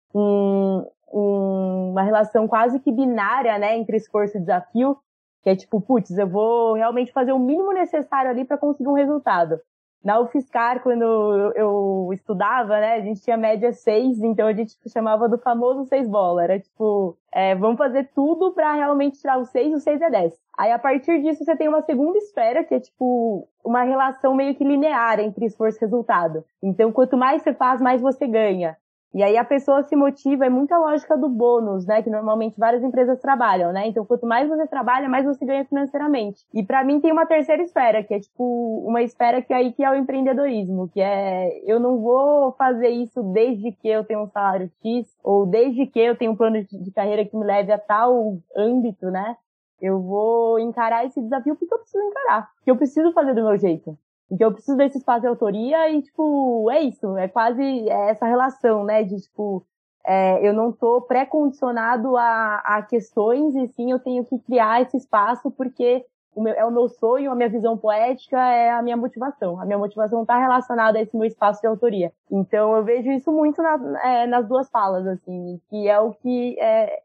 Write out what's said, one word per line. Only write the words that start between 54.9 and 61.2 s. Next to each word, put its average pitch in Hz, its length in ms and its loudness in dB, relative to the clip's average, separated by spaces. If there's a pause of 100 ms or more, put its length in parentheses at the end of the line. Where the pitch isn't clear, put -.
espaço 247 240 0
de 240 60 -2
autoria 240 640 0
e, 302 100 0
tipo, 269 720 0
é 294 100 2
isso, 196 380 -4
é 185 100 -2
quase, 233 340 0 (240)
é 202 220 -2
essa 214 160 0
relação, 240 580 2
né, 214 200 0
de, 190 180 -6
tipo, 202 420 -8 (440)
é, 190 420 2
eu 208 60 2
não 226 180 0
tô 240 300 0
pré-condicionado 254 1120 -2